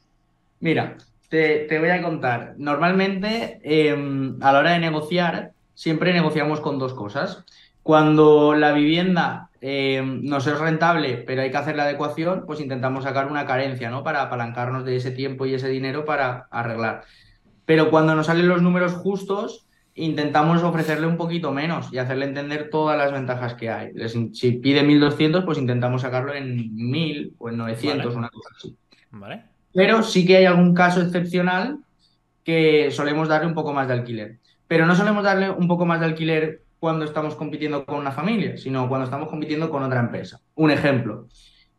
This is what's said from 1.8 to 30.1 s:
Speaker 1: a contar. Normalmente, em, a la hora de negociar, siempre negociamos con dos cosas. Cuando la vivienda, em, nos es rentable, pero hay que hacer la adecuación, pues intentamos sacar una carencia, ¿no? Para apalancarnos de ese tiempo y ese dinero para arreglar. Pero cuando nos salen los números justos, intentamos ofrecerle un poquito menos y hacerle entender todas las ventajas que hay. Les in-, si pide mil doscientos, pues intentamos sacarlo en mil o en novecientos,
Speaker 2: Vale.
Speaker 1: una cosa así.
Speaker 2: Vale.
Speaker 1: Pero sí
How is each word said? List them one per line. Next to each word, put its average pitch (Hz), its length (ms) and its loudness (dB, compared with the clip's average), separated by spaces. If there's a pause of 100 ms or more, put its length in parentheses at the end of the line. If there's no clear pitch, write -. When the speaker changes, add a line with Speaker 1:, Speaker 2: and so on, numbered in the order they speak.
Speaker 1:
a 180 120 0
contar. 127 540 -4
Normalmente, 190 1040 -2
em, 143 800 0
a 135 100 4
la 139 80 8
hora 160 120 4
de 175 60 2
negociar, 165 720 -2 (240)
siempre 165 400 0
negociamos 151 460 0
con 139 180 -4
dos 131 160 -4
cosas. 131 500 -8 (380)
Cuando 151 720 8
la 151 180 4
vivienda, 160 760 0 (100)
em, 135 640 -2
nos 139 240 -2
es 147 100 -2
rentable, 160 680 0
pero 131 160 -2
hay 135 100 -2
que - 60 -2
hacer 151 180 -4
la 147 80 0
adecuación, 156 600 -4
pues 151 160 -8
intentamos 131 440 -4
sacar 135 260 -2
una 143 160 -4
carencia, 127 440 -4
¿no? 135 120 -8
Para 151 200 -2
apalancarnos 123 640 -6
de 127 120 -4
ese 127 160 -6
tiempo 135 340 -6
y 135 80 -2
ese 131 140 -4
dinero 131 360 -4
para 135 460 -4
arreglar. 113 520 -4 (600)
Pero 160 260 4
cuando 156 260 4
nos 156 100 0
salen 170 220 4
los 175 140 4
números 180 320 2
justos, 196 720 -6 (280)
intentamos 151 680 2
ofrecerle 160 440 0
un 170 100 0
poquito 165 360 -4
menos 143 400 -4
y 127 60 -6
hacerle 131 280 -4
entender 147 440 -6
todas 151 280 0
las 143 140 0
ventajas 123 420 -6
que 113 160 -8
hay. 107 240 -8
Les 113 200 -8
in-, 117 200 -4
si 123 180 0
pide 135 300 2
mil 147 180 6
doscientos, 156 440 2
pues 160 120 -2
intentamos 123 460 -2
sacarlo 131 320 -4
en 123 400 -6
mil 147 640 -4
o 117 100 -10
en 117 80 -6
novecientos, 117 500 -4
Speaker 2:
Vale. 120 120 -6
Speaker 1:
una 117 100 -6
cosa - 280 -20
así. - 200 -18 (360)
Speaker 2:
Vale. 110 320 -16 (280)
Speaker 1:
Pero 208 300 4
sí 185 240 2